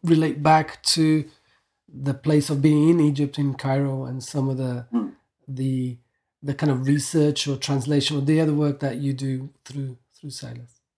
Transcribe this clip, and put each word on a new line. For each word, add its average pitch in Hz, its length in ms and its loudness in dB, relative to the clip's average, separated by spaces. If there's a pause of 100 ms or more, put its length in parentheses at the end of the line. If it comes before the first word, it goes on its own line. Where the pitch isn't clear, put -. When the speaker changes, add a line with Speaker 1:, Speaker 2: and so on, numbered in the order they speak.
Speaker 1:
relate 160 400 2
back 156 380 4 (140)
to 156 300 2 (640)
the 135 260 -6
place 151 360 2
of 143 120 0
being 151 280 6
in 170 100 6
Egypt, 143 380 0
in 143 180 0
Cairo, 135 500 -2
and 127 180 -8
some 135 240 -2
of 135 100 -2
the, 123 340 -6
Speaker 2:
Hmm. 226 180 -2 (380)
Speaker 1:
the, 127 500 -4 (460)
the 143 100 -4
kind 147 180 0
of 131 160 -2
research 147 600 2
or 139 100 -2
translation 143 600 0
or 139 40 -2
the 156 180 2
other 156 140 2
work 147 260 0
that 131 180 -4
you 139 160 -2
do 135 360 -6 (160)
through, 135 320 -10 (180)
through 151 140 -16
Silas? 120 520 -14 (160)